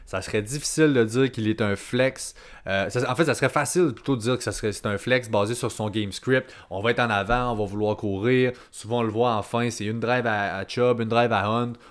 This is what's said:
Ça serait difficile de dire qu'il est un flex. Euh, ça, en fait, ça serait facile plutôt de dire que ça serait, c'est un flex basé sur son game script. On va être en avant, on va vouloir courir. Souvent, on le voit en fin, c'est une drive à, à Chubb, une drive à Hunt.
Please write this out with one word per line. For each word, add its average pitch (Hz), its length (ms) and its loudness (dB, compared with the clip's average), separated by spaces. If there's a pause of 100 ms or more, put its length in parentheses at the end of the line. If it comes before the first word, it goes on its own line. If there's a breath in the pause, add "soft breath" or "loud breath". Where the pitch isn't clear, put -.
Ça 95 160 -6
serait 107 220 -2
difficile 147 500 0
de 123 100 6
dire 127 300 2
qu'il 107 160 0
est 110 140 0
un 101 120 2
flex. - 600 -2 (320 loud breath)
Euh, 98 240 0
ça, 123 200 -2
en 127 40 -2
fait, 160 100 4
ça 143 80 4
serait 131 160 2
facile 143 460 2
plutôt 139 220 0
de 113 40 -6
dire 120 160 0
que 120 60 -10
ça 107 100 -2
serait, 107 200 -2
c'est - 120 -10
un 104 140 0
flex 120 320 0
basé 107 240 2
sur 117 180 -4
son 107 160 -4
game 101 240 -2
script. 131 400 0 (160 loud breath)
On 92 140 -6
va 117 80 2
être 120 100 0
en 120 80 2
avant, 117 440 0
on - 20 -2
va 107 100 0
vouloir 104 320 -2
courir. 123 560 2 (180 loud breath)
Souvent, 117 280 -6
on 120 40 0
le 113 60 0
voit 117 260 2
en 104 60 0
fin, 117 300 -2
c'est 104 160 -6
une 110 120 -4
drive 117 280 0
à, 101 320 0
à 98 100 -8
Chubb, 123 320 2
une 113 80 -2
drive 117 240 2
à 101 160 2
Hunt. 120 240 -2 (180 loud breath)